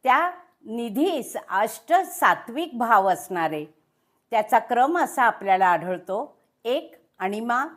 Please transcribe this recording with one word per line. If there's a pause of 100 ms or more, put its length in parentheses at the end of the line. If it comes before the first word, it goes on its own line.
त्या (360)
निधीस
अष्ट (160)
सात्विक
भाव
असणारे, (680)
त्याचा
क्रम
असा
आपल्याला
आढळतो: (280)
एक (240)
अणिमा (120)